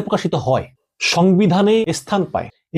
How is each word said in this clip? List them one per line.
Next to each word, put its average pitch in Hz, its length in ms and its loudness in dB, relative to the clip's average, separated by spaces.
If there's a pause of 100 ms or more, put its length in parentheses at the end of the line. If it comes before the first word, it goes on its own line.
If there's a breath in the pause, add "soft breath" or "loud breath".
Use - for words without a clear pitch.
প্রকাশিত 190 280 -2 (120)
হয়, 131 200 0 (340)
সংবিধানে 190 760 2 (240)
স্থান 202 240 -4 (100)
পায় 85 160 -6 (280)